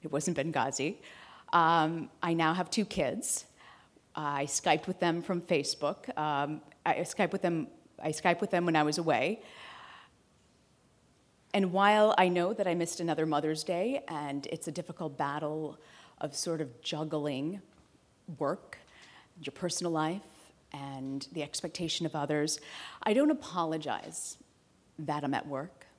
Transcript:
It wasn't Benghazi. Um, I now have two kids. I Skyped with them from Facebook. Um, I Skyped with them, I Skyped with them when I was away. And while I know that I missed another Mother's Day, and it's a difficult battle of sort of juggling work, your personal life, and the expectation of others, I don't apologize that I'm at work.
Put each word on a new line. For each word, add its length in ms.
It 80
wasn't 280
Benghazi. 580
Um, 560
I 100
now 220
have 160
two 160
kids. 580
I 300
Skyped 400
with 140
them 200
from 220
Facebook. 720
Um, 460
I 140
Skyped 320
with 100
them, 240
I 60
Skyped 320
with 100
them 140
when 100
I 100
was 120
away. 460
And 140
while 480
I 100
know 240
that 140
I 80
missed 240
another 280
Mother's 360
Day, 460
and 420
it's 160
a 60
difficult 440
battle 600
of 140
sort 260
of 220
juggling 800
work, 380
your 120
personal 400
life, 300
and 580
the 140
expectation 600
of 100
others, 420
I 80
don't 180
apologize 1040
that 240
I'm 100
at 140
work. 400